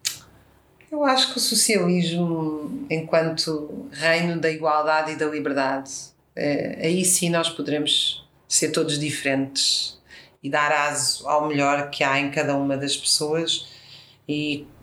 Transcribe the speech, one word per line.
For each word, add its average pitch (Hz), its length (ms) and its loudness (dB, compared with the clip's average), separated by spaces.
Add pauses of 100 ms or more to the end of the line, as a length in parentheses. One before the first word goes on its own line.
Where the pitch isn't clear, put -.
(920)
Eu 294 140 -2
acho 262 280 2
que 254 60 -4
o - 20 -2
socialismo, 170 1500 0
enquanto 160 1040 -2
reino 165 480 0
da 160 100 2
igualdade 156 640 2
e 151 40 -8
da 156 100 0
liberdade, 139 640 -2 (440)
eh, - 480 -2
aí 180 220 2
sim 175 240 2
nós 165 220 2
poderemos - 760 -2 (220)
ser - 220 2
todos 151 280 0
diferentes - 1040 -2 (420)
e 139 60 -8
dar 147 240 2
aso 143 560 0
ao 151 180 2
melhor 143 440 2
que - 120 -2
há 139 160 4
em 143 120 0
cada 143 260 0
uma 139 180 2
das 139 220 -2
pessoas - 720 0 (580)
e 147 400 -4 (160)